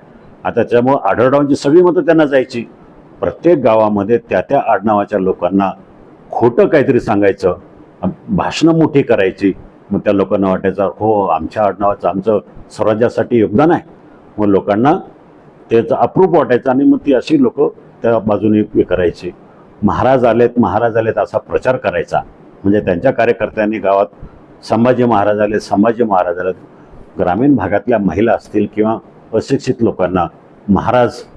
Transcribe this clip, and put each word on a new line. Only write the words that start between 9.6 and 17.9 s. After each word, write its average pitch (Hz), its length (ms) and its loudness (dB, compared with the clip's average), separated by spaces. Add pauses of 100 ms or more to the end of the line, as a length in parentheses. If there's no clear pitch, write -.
मग 98 80 -2
त्या 107 140 0
लोकांना 98 360 0
वाटायचं, 95 460 -2
"हो, 104 320 -2
आमच्या 80 360 -4
आडनावाचं, 101 440 -2
आमचं 95 320 0 (300)
स्वराज्यासाठी 110 680 -2
योगदान 107 340 2
आहे." - 100 0 (560)
मग 104 80 -2
लोकांना 101 480 2 (760)
त्याचं 117 260 0
अप्रूप 165 420 2
वाटायचं 123 320 0
आणि 131 140 2
मग 139 220 4
ती 139 80 2
अशी 139 280 0
लोकं 135 260 0 (340)